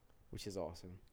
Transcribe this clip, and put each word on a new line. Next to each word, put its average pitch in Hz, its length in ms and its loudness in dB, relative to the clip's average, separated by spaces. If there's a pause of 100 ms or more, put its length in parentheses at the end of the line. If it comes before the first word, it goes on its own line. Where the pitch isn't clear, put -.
(300)
Which 110 160 0
is 98 100 2
awesome. 87 340 2 (220)